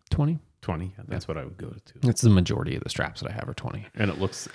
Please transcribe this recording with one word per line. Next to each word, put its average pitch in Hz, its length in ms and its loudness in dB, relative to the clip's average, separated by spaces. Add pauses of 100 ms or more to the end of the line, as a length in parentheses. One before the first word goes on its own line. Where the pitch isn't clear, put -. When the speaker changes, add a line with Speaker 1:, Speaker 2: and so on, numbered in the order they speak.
(120)
Speaker 1:
Twenty. 151 280 2 (220)
Speaker 2:
Twenty? 87 360 -4
Yeah, - 100 -16
that's - 180 -4
Speaker 1:
Yeah. - 80 -12
Speaker 2:
what 78 80 -4
I - 40 -8
would 92 120 -14
go - 140 -10
to. - 300 -20
Speaker 1:
That's 123 200 4
the 120 80 10
majority 90 460 4
of - 80 -6
the - 60 -8
straps - 320 -4
that - 80 -6
I - 40 -8
have - 160 -8
are - 40 -8
twenty. - 420 -8
Speaker 2:
And 104 160 0
it - 80 -6
looks, - 360 -4